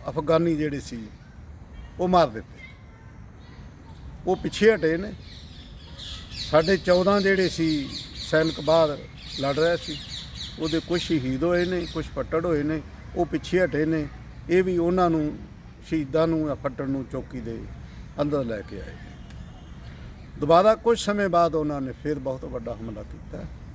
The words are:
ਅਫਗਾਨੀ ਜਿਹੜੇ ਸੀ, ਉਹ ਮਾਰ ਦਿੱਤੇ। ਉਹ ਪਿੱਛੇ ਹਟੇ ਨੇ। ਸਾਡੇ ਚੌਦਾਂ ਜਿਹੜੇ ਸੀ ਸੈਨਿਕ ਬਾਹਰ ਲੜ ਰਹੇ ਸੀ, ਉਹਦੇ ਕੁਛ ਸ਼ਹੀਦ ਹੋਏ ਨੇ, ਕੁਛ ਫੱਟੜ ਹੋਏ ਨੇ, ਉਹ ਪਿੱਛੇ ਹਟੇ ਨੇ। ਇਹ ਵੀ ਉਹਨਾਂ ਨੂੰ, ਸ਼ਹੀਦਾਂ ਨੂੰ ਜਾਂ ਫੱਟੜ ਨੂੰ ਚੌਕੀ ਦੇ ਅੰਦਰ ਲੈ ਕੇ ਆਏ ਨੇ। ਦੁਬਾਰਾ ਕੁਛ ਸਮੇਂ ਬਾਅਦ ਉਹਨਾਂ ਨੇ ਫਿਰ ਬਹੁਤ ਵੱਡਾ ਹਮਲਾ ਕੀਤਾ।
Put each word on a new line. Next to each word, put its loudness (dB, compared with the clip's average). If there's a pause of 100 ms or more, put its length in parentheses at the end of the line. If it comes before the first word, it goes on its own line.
ਅਫਗਾਨੀ 4
ਜਿਹੜੇ -2
ਸੀ, -10 (920)
ਉਹ 2
ਮਾਰ 8
ਦਿੱਤੇ। -8 (1700)
ਉਹ 4
ਪਿੱਛੇ 4
ਹਟੇ 2
ਨੇ। -4 (1400)
ਸਾਡੇ 6
ਚੌਦਾਂ 4
ਜਿਹੜੇ 4
ਸੀ 0 (420)
ਸੈਨਿਕ 2
ਬਾਹਰ 4 (420)
ਲੜ 0
ਰਹੇ 4
ਸੀ, -6 (600)
ਉਹਦੇ 0
ਕੁਛ 0
ਸ਼ਹੀਦ 0
ਹੋਏ 4
ਨੇ, -2
ਕੁਛ -2
ਫੱਟੜ -2
ਹੋਏ 2
ਨੇ, 0 (340)
ਉਹ 2
ਪਿੱਛੇ 2
ਹਟੇ 2
ਨੇ। 0 (420)
ਇਹ 6
ਵੀ 2
ਉਹਨਾਂ 4
ਨੂੰ, 0 (500)
ਸ਼ਹੀਦਾਂ 2
ਨੂੰ 2
ਜਾਂ -2
ਫੱਟੜ -4
ਨੂੰ 0
ਚੌਕੀ -6
ਦੇ -8 (580)
ਅੰਦਰ 2
ਲੈ -4
ਕੇ -10
ਆਏ -12
ਨੇ। -14 (1300)
ਦੁਬਾਰਾ 8
ਕੁਛ 2
ਸਮੇਂ 2
ਬਾਅਦ 4
ਉਹਨਾਂ 0
ਨੇ -6 (100)
ਫਿਰ -2
ਬਹੁਤ -6
ਵੱਡਾ -6
ਹਮਲਾ -10
ਕੀਤਾ। -12 (300)